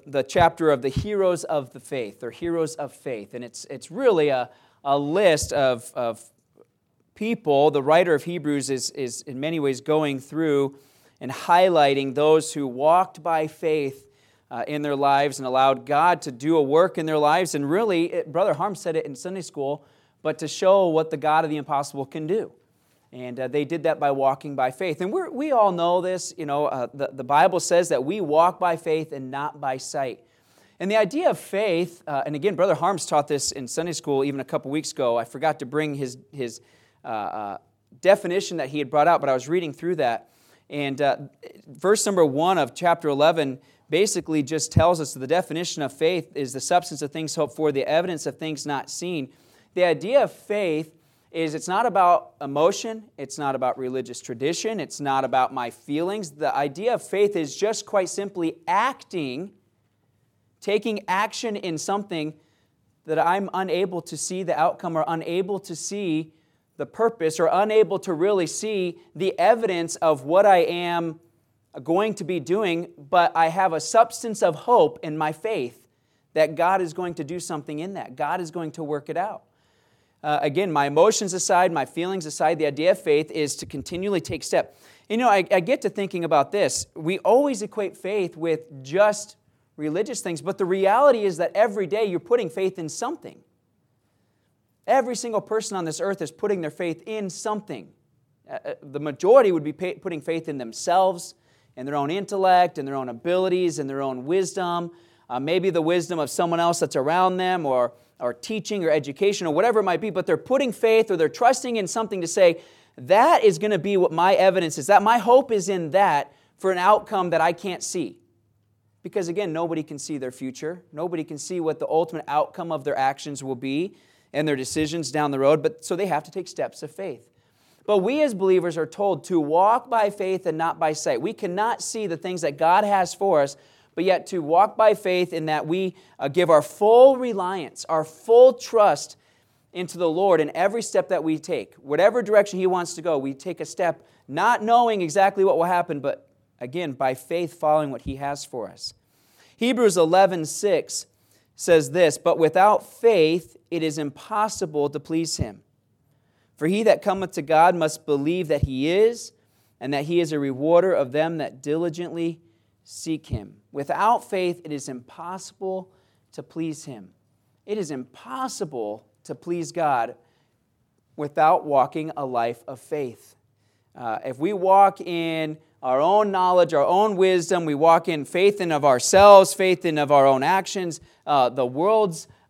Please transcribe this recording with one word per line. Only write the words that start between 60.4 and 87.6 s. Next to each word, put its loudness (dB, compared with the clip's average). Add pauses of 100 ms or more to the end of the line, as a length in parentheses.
taking -4
action -4
in -6
something -6 (720)
that -2
I'm 2
unable -2
to -12
see -6
the -2
outcome 0
or 0
unable -4
to -12
see -6 (420)
the -6
purpose -2
or 4
unable 2
to -6
really 0
see -6 (160)
the -2
evidence 2
of 0
what 4
I 8
am -2 (640)
going 0
to -10
be -4
doing, -2 (100)
but 2
I 4
have 0
a -2
substance 0
of 2
hope 2
in -6
my -2
faith -6 (460)
that 2
God 2
is -6
going -6
to -8
do -10
something -10
in -10
that. -14
God -4
is -10
going -8
to -10
work -6
it -6
out. -6 (800)
Uh, -2
again, -2
my 2
emotions 2
aside, 2
my -4
feelings -6
aside, -2
the 0
idea 2
of -4
faith 0
is -4
to -12
continually -6
take -8
step. -2 (320)
You -2
know, 2
I, 4
I 4
get -2
to -2
thinking -6
about 2
this. -2
We -4
always 2